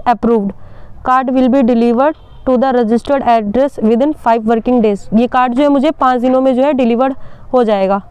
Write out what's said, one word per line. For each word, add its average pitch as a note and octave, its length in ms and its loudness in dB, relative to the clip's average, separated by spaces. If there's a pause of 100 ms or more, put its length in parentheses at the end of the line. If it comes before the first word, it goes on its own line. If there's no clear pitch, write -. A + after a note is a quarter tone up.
approved, A3+ 440 0 (560)
card B3+ 240 0
will B3+ 180 2
be C4+ 140 2
delivered A#3+ 520 2 (320)
to B3+ 100 2
the C4+ 160 0
registered A#3+ 560 0
address A#3 520 0
within A#3 360 2
five A3+ 280 0
working A#3 360 0
days। G#3 320 -2
ये A#3 140 2
card B3 260 0
जो C4+ 100 2
है D4 60 4
मुझे C#4+ 240 2
पाँच B3+ 280 0
दिनों B3+ 200 2
में C4 140 2
जो B3+ 80 2
है D4 100 2
डिलीवर B3+ 420 0 (380)
हो B3+ 100 2
जाएगा। G3 480 0